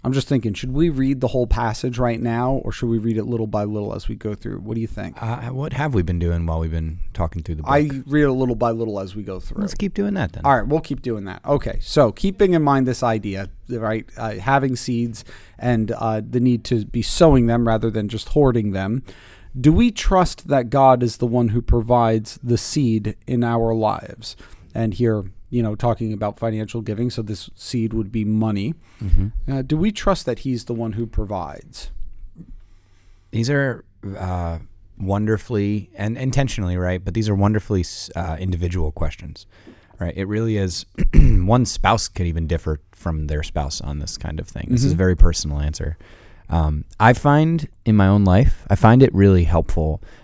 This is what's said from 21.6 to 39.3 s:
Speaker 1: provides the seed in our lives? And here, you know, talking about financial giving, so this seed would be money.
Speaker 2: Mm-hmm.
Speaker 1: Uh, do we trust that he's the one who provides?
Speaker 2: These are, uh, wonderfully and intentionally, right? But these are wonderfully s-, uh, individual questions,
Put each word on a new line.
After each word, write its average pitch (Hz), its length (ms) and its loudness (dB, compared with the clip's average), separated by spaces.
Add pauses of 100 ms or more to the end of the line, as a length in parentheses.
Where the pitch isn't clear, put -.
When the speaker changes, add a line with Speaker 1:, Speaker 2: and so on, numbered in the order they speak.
Speaker 1:
provides 117 800 2
the 120 160 2
seed 110 560 -2 (100)
in 123 180 -2
our 117 300 0
lives? - 640 -4 (400)
And 110 180 -2
here, 110 300 0 (260)
you 120 140 -2
know, 107 100 -2
talking 113 380 -2
about 104 260 -6
financial 110 440 -6
giving, 110 280 -4
so 120 120 -8
this 107 340 -8
seed 113 380 -4
would 107 180 -4
be 110 140 -2
money. 107 480 -2 (280)
Speaker 2:
Mm-hmm. 101 500 0
Speaker 1:
Uh, 135 100 -4
do 139 160 -2
we 202 140 0
trust 196 340 -2
that 120 140 -4
he's 123 260 -6
the 120 80 -6
one 113 200 -4
who 117 120 -4
provides? 98 840 -8 (1400)
Speaker 2:
These 117 180 -2
are, 139 340 -2 (340)
uh, 87 420 -6 (380)
wonderfully 104 1000 -2
and 110 220 -6
intentionally, 123 600 -2
right? 90 260 -2
But 92 100 -6
these 110 160 0
are 104 60 2
wonderfully 101 460 2
s-, - 340 -8
uh, 80 240 -6
individual 87 520 -2
questions, - 540 -6 (540)